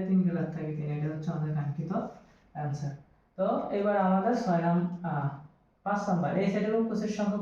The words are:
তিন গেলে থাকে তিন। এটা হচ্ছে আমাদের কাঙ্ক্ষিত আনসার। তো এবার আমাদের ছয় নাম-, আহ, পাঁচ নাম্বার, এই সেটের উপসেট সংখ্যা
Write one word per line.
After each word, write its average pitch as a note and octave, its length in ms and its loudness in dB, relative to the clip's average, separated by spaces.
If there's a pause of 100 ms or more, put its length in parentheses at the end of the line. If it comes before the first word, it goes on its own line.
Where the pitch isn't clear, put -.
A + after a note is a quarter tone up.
তিন F#3+ 180 6
গেলে E3 180 2 (100)
থাকে D3+ 240 -4
তিন। D3 180 -4
এটা D3+ 180 -2
হচ্ছে D#3+ 200 -6
আমাদের D3+ 240 -2
কাঙ্ক্ষিত C#3+ 340 -4 (720)
আনসার। C#3+ 320 -4 (440)
তো F#3+ 80 0 (320)
এবার G3+ 180 2 (120)
আমাদের G3 260 4 (100)
ছয় E3+ 220 2
নাম-, F3 240 4 (200)
আহ, C#3+ 200 -2 (560)
পাঁচ G3+ 240 0
নাম্বার, D#3 220 2 (100)
এই G3+ 120 2
সেটের G#3+ 300 0
উপসেট A3 340 -2
সংখ্যা G3+ 240 0